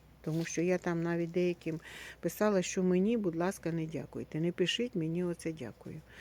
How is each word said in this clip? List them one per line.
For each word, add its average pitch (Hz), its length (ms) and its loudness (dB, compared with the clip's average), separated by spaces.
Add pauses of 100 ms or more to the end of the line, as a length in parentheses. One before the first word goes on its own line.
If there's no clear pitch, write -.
(220)
тому 165 240 0
що - 160 -2
я 180 160 4
там 170 260 -2
навіть 170 280 0
деяким 175 480 0 (400)
писала, 196 420 2
що 185 220 0
мені, 185 340 4
будь 180 180 0
ласка, 170 360 0
не 160 140 0
дякуйте, 143 540 -6
не 175 120 2
пишіть 208 440 0
мені 165 280 0
оце 170 280 -2
«дякую». 156 500 -10 (200)